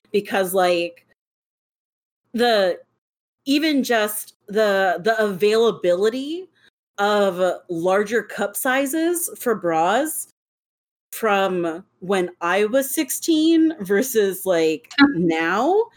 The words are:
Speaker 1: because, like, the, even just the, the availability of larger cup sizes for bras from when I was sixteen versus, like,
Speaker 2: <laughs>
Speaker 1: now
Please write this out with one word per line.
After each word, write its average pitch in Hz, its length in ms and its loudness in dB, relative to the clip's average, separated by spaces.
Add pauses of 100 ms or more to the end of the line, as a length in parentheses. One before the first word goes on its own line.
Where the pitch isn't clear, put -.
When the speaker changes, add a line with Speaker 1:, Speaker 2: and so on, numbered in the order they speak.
(120)
Speaker 1:
because, 196 440 -2
like, 175 500 0 (1300)
the, 214 460 2 (680)
even 285 380 2
just 214 500 -2 (140)
the, 196 560 2
the 220 200 2
availability 220 1300 0 (480)
of 196 640 2 (100)
larger 190 540 0
cup 208 320 -6
sizes 285 720 -2 (100)
for 226 160 -2
bras 180 720 -2 (840)
from 190 720 -2 (160)
when 185 300 -2 (120)
I 185 240 0
was 262 280 0
sixteen 320 840 2
versus, 202 680 0
like, 160 520 0
Speaker 2:
<laughs> 285 180 0
Speaker 1:
now 180 680 0 (120)